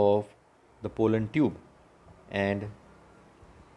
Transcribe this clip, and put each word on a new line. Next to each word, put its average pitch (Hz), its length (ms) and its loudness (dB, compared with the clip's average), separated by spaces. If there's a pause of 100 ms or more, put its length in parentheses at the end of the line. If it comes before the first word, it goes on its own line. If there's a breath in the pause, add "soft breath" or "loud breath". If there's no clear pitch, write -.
of 104 200 2 (560)
the 107 140 -8
pollen 110 400 0
tube 123 200 2 (760)
and 101 360 -2 (1120)